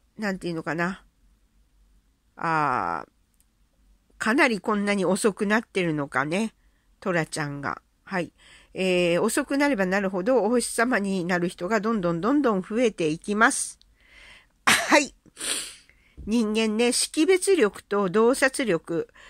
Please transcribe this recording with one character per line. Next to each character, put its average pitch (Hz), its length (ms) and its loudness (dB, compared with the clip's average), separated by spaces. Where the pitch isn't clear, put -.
な 214 160 -2
ん 185 60 -8
て - 80 -8
い 175 40 -4
う 165 40 -4
の 160 80 -8
か 160 100 -4
な。 175 300 -2
あ 123 720 -2
ー、 - 60 -20
か 220 160 0
な 294 140 4
り 220 120 0
こ 220 140 -2
ん 202 120 -2
な 202 100 0
に 190 100 0
遅 190 280 2
く 220 120 -4
な 214 140 2
っ 226 80 -12
て 190 160 -2
る 165 100 0
の 147 140 -4
か 131 180 -2
ね。 190 300 -4
ト 196 120 -4
ラ 165 160 0
ち - 120 -10
ゃ 151 60 -4
ん 143 160 -8
が。 107 220 -6
は 185 180 -6
い。 160 100 -8
え 180 460 2
ー、 - 20 0
遅 226 240 0
く 285 140 -2
な 285 100 4
れ 277 60 2
ば 196 100 0
な 190 160 0
る 190 80 -2
ほ 190 140 -4
ど、 233 200 2
お 202 60 2
星 240 160 2
様 240 320 0
に 190 280 -2
な 180 120 0
る 175 100 0
人 175 200 -8
が 220 120 0
ど 220 140 -2
ん 214 80 -2
ど 175 100 0
ん 170 100 -2
ど 220 120 0
ん 294 80 2
ど 233 140 2
ん 185 80 -2
増 214 180 -4
え 226 100 2
て 175 160 -2
い 156 120 -2
き 208 160 -4
ま 226 160 4
す。 - 260 -8
は - 320 4
い。 294 160 2
人 214 300 0
間 220 200 0
ね、 240 160 2
識 - 360 0
別 381 280 4
力 220 280 2
と 202 260 0
洞 226 240 4
察 277 340 0
力、 165 420 -2